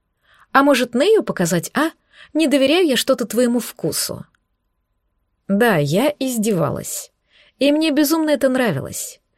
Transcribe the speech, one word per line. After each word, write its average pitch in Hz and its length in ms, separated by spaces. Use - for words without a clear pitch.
«А 277 120
может, 254 320
Нею 349 280
показать, 170 500
а? 311 180
Не 311 140
доверяю 285 400
я 254 100
что-то 254 280
твоему 240 340
вкусу». - 680
Да, 202 300
я 180 420
издевалась. 208 920
И 277 120
мне 311 200
безумно 302 400
это 277 180
нравилось. 240 720